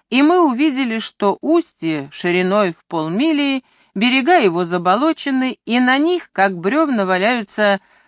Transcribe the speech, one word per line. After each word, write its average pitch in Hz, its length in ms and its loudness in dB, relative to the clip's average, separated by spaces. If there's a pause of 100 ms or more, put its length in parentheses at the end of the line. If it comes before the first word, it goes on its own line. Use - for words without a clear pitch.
и 254 120 2
мы 339 180 4
увидели, 262 600 0
что - 420 -2
устье 160 720 -2
шириной 185 580 0
в - 140 -16
полмили, 269 800 -2 (280)
берега 254 440 2
его 180 260 2
заболочены, 254 1000 -2
и 233 160 0
на 254 160 2
них, 330 340 -2
как 190 260 0
бревна, 233 480 0
валяются 202 760 0 (260)